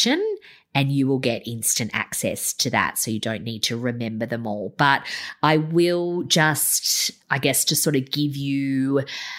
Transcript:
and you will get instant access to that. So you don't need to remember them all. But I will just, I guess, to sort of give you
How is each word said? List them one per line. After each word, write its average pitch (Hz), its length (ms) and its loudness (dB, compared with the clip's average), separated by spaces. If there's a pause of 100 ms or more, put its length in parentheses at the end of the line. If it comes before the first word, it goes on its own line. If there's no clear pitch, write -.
(760)
and 139 160 4
you 139 160 2
will 135 140 2
get 117 260 -2
instant 113 480 -4
access - 580 -4
to - 180 -2
that. 101 280 0
So - 140 -2
you 107 80 -2
don't 110 240 -6
need 113 180 -8
to 117 140 -2
remember 117 500 -4
them 117 180 -4
all. 104 320 -6
But 139 300 4 (340)
I 156 180 4
will 175 680 2
just, - 880 2 (180)
I 139 80 0
guess, 135 280 2
to 151 100 2
sort 151 180 2
of 131 160 0
give 147 260 -2
you 139 680 0 (360)